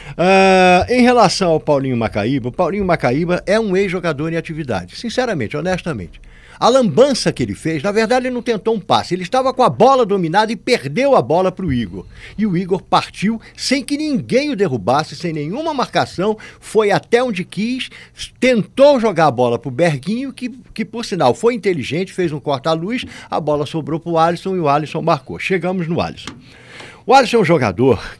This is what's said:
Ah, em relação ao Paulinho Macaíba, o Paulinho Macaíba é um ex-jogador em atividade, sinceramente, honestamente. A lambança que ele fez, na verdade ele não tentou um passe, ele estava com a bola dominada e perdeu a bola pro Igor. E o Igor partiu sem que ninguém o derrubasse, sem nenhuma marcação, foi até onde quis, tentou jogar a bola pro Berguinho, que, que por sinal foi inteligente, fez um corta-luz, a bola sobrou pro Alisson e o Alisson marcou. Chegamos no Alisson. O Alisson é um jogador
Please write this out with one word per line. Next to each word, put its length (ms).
Ah, 720
em 140
relação 480
ao 100
Paulinho 360
Macaíba, 520
o 40
Paulinho 320
Macaíba 640
é 140
um 160
ex-jogador 560
em 40
atividade, 600
sinceramente, 600
honestamente. 640
A 120
lambança 640
que 100
ele 100
fez, 300
na 80
verdade 360
ele 80
não 60
tentou 360
um 40
passe, 320
ele 120
estava 280
com 120
a 40
bola 380
dominada 460
e 40
perdeu 600
a 40
bola 300
pro 220
Igor. 340
E 80
o 100
Igor 240
partiu 600
sem 260
que 140
ninguém 560
o 40
derrubasse, 600
sem 160
nenhuma 420
marcação, 640
foi 320
até 280
onde 240
quis, 460
tentou 600
jogar 260
a 60
bola 260
pro 100
Berguinho, 640
que, 160
que 120
por 200
sinal 300
foi 200
inteligente, 580
fez 180
um 80
corta-luz, 640
a 120
bola 260
sobrou 320
pro 180
Alisson 380
e 60
o 80
Alisson 340
marcou. 380
Chegamos 480
no 120
Alisson. 300
O 80
Alisson 260
é 20
um 40
jogador 560